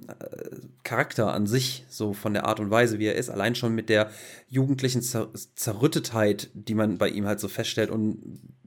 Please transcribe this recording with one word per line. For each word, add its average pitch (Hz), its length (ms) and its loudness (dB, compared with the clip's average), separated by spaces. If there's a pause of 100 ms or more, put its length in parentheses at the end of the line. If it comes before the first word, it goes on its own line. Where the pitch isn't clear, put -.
äh, - 480 -12 (280)
Charakter 117 500 0
an 104 120 2
sich, 127 440 0
so 104 240 -2
von 104 200 -2
der 104 120 0
Art 110 160 0
und 101 100 -2
Weise, 113 280 4
wie 107 60 0
er 104 100 2
ist, 117 140 -2
allein 110 240 0
schon 117 220 0
mit 110 140 -2
der 107 220 4 (360)
jugendlichen 131 540 2
Zer-, 113 280 -2 (260)
Zerrüttetheit, 110 960 2
die 107 200 -6
man 107 240 2
bei 98 120 2
ihm 101 160 -2
halt 101 160 -2
so 101 80 -4
feststellt 113 400 -2
und - 500 -4 (280)